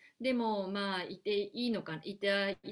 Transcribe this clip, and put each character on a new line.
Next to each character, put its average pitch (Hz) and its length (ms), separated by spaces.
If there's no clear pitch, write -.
で 254 140
も、 220 360
ま 196 280
あ、 180 60
い 160 140
て 208 180
い 208 320
い 233 40
の 190 120
か、 160 200
い 202 140
た、 196 320
い 196 80